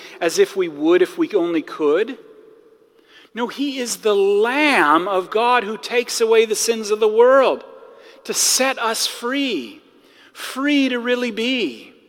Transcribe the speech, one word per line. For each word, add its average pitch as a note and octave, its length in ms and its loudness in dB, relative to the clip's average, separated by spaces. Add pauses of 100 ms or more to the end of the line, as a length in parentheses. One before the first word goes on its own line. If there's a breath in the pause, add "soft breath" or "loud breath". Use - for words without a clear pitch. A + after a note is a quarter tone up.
(200 loud breath)
as E3+ 200 0
if F#3+ 160 2
we F#3 120 -2
would E3 360 2
if E3+ 120 -2
we E3 180 -2
only E3+ 280 0
could. E3 560 -2 (1160 soft breath)
No, A#3 140 -4
he C4+ 300 -6
is A3+ 180 -6
the G#3 180 0
Lamb G3+ 920 2
of F#3 200 -2
God A#3+ 360 2
who G#3+ 120 -6
takes A#3+ 440 -4
away A3+ 240 4
the G#3+ 100 -2
sins A3+ 340 -4
of G#3+ 120 -2
the A3+ 60 4
world A#3 580 4 (580 loud breath)
to G#3+ 100 -10
set C4 460 0
us A3+ 260 -2
free, A#3+ 760 -6 (520 soft breath)
free C#4 540 0
to B3 100 -2
really A#3+ 340 -2
be. G#3 640 -4 (160)